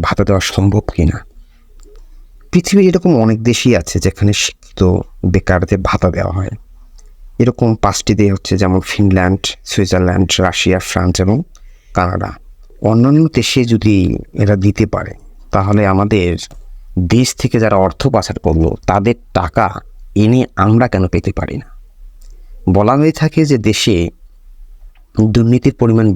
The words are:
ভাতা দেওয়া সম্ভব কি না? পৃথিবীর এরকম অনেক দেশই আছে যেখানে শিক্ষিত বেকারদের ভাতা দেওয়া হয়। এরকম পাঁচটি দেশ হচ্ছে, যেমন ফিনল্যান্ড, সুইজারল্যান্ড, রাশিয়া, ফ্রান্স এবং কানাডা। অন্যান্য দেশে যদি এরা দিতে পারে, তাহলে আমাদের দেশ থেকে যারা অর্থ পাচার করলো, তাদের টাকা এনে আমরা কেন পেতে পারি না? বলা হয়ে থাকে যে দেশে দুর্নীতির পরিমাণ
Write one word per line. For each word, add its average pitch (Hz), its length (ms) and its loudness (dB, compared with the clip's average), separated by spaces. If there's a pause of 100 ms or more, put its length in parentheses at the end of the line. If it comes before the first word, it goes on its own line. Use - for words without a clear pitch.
ভাতা - 220 -2
দেওয়া 95 140 0 (120)
সম্ভব 98 300 0 (120)
কি 87 160 0
না? - 60 -6 (1300)
পৃথিবীর 190 380 2
এরকম 180 220 2 (120)
অনেক 110 140 2 (120)
দেশই 120 320 2
আছে - 140 -6 (100)
যেখানে 98 260 0 (120)
শিক্ষিত - 380 -8 (520)
বেকারদের 95 540 0
ভাতা 95 280 0
দেওয়া 90 220 -4
হয়। 95 160 -6 (880)
এরকম 120 280 0 (140)
পাঁচটি 101 360 0
দেশ 104 160 2
হচ্ছে, - 260 -6
যেমন 92 180 2 (120)
ফিনল্যান্ড, 92 500 2 (300)
সুইজারল্যান্ড, 92 560 0 (200)
রাশিয়া, 92 320 0 (100)
ফ্রান্স 90 260 -2 (100)
এবং 107 120 2 (600)
কানাডা। 92 340 -2 (580)
অন্যান্য 131 340 4 (160)
দেশে 123 220 0 (120)
যদি 107 220 2 (480)
এরা 104 120 2 (100)
দিতে 104 280 0
পারে, 92 200 -6 (400)
তাহলে 101 280 0 (120)
আমাদের 98 380 0 (840)
দেশ 123 140 4 (140)
থেকে 123 220 0
যারা 104 220 2
অর্থ - 160 -4 (140)
পাচার - 300 -2
করলো, 80 240 2 (200)
তাদের 101 280 0 (220)
টাকা 95 280 -2 (560)
এনে 117 160 4 (260)
আমরা 113 280 4
কেন 95 100 0 (100)
পেতে - 260 -2
পারি - 220 -8
না? - 60 -18 (1080)
বলা 104 240 2
হয়ে 156 220 2
থাকে 156 200 0 (100)
যে 135 60 4 (120)
দেশে 107 260 0 (1400)
দুর্নীতির 120 480 2
পরিমাণ 113 340 2